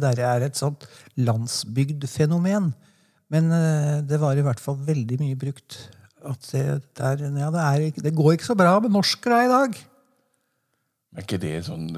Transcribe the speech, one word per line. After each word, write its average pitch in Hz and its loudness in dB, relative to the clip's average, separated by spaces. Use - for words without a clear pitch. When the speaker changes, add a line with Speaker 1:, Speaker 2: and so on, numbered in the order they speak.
Speaker 1:
der 123 0
er 123 0
et 135 -6
sånt 143 -6
landsbygdfenomen, 139 0
men, 165 2
eh, 151 0
det 147 0
var 143 2
i 143 2
hvert 127 -2
fall 143 -6
veldig 127 -2
mye 135 -4
brukt. - -10
At 139 -10
det 139 -4
der, 139 -4
ja, 143 -2
det 160 0
er 147 2
ikke, - -8
det 156 -2
går 160 6
ikke - -4
så 202 2
bra 180 8
med 220 2
norskere 240 2
i 254 4
dag. 262 0
Speaker 2:
Er 98 -12
ikke 92 -4
det 78 -4
sånn 80 -8